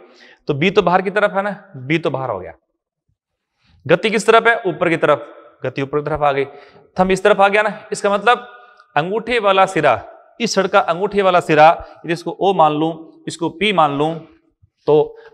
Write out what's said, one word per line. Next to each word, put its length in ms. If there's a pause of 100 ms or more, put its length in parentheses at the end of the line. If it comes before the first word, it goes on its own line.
(480)
तो 60
B 180
तो 100
बाहर 200
की 100
तरफ 200
है 120
ना, 80 (260)
बी 200
तो 140
बाहर 180
हो 100
गया। 140 (1300)
गति 240
किस 180
तरफ 200
है? 80 (100)
ऊपर 240
की 80
तरफ, 300 (360)
गति 180
ऊपर 180
की 60
तरफ 160
आ 100
गई। 140 (540)
थंब 120
इस 120
तरफ 160
आ 80
गया 140
ना, 300
इसका 180
मतलब 380 (480)
अंगूठे 440
वाला 260
सिरा, 380 (380)
इस 140
छड़ 120
का 120
अंगूठे 420
वाला 180
सिरा, 460 (200)
यदि 80
इसको 180
ओ 220
मान 200
लूं, 540
इसको 220
पी 240
मान 240
लूं, 180 (720)
तो 300 (160)